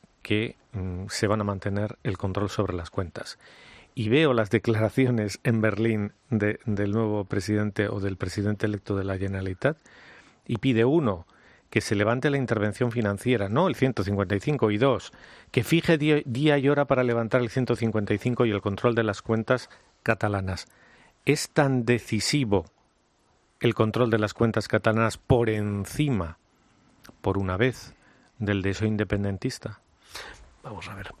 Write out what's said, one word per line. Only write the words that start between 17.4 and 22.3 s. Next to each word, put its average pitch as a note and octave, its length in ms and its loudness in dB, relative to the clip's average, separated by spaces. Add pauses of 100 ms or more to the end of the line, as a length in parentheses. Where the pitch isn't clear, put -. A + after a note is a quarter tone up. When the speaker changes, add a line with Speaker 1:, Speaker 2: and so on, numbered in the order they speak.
Speaker 1:
el A#2 80 -2
ciento B2 260 0
cincuenta G#2+ 380 0
y G#2 60 2
cinco B2 260 0
y A2 60 2
el G2+ 100 -2
control G#2+ 340 0
de A#2 80 2
las G#2 180 -2
cuentas A2+ 480 0 (340)
catalanas. G2 640 -2 (580)
¿Es C#3+ 240 0
tan C3+ 360 2
decisivo A2 800 0 (920)